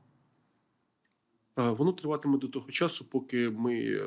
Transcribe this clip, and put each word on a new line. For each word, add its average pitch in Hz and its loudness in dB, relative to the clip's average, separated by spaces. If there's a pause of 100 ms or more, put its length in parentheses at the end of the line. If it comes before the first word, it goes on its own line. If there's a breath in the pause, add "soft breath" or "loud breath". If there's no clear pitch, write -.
(1600)
Е, 120 2
воно 135 2
триватиме 147 0
до 135 -2
того 131 -8
часу, 160 2
поки 123 0
ми 113 -2